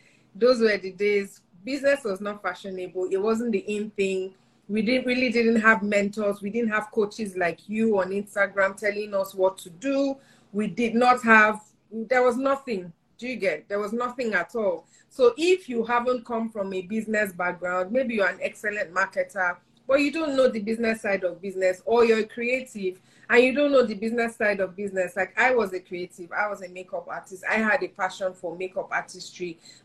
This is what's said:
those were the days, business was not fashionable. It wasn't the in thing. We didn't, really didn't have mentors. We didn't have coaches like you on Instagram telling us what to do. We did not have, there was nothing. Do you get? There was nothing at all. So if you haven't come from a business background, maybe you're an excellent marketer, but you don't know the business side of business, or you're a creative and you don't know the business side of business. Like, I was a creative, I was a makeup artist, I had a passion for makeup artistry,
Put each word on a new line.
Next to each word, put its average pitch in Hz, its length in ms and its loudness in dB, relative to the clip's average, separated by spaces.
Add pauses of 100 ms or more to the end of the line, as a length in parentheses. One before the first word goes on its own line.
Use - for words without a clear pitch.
(400)
those 240 220 4
were 214 160 4
the 185 140 -8
days, 202 500 -2 (220)
business 277 400 0
was 196 180 -4
not 208 200 -8
fashionable. 185 680 -6
It 190 60 0
wasn't 226 340 0
the 196 80 0
in 214 320 -4
thing. 190 420 -2 (360)
We 214 120 0
didn't, 254 260 0
really 254 240 0
didn't 226 300 4
have 220 220 6
mentors. 202 580 0
We 202 80 -6
didn't 226 200 -2
have 214 220 -2
coaches 208 460 -2
like 170 300 -2
you 214 320 2
on 180 120 0
Instagram 196 680 0
telling 208 360 -4
us 190 200 -2
what 185 260 2
to 185 100 -18
do. 269 480 -2 (360)
We 208 140 -2
did 226 280 -2
not 247 280 4
have, 214 380 6 (300)
there 226 320 0
was 247 140 4
nothing. 254 540 -2 (260)
Do 240 100 -10
you 254 100 -6
get? 180 300 -2
There 202 120 -4
was 208 140 -4
nothing 240 400 -4
at 175 220 -2
all. 190 300 -2 (240)
So 240 280 4
if 359 300 2
you 233 160 -2
haven't 240 420 0
come 226 240 -4
from 196 240 -6
a 185 80 -4
business 214 500 -2
background, 180 600 -4
maybe 240 240 0
you're 196 120 2
an 175 140 -4
excellent 202 520 -6
marketer, 185 640 -2 (300)
but 277 140 4
you 285 100 2
don't 302 240 -2
know 262 140 6
the 220 100 -4
business 226 420 -2
side 196 220 -2
of 170 180 -4
business, 185 440 -2
or 233 200 4
you're 220 140 4
a 214 60 0
creative 233 760 -6 (300)
and 240 140 8
you 254 100 4
don't 285 180 2
know 254 120 6
the 220 100 -2
business 226 420 -2
side 208 240 0
of 180 160 -2
business. 185 400 -4
Like, 185 220 -4
I 254 160 4
was 208 200 0
a 180 60 -6
creative, 180 520 -12
I 196 160 -2
was 196 140 -8
a 180 80 -14
makeup 180 400 -12
artist, 175 400 -14
I 196 60 0
had 214 280 2
a 180 60 -6
passion 185 440 -6
for 170 220 -10
makeup 185 360 -8
artistry, 180 680 -8 (260)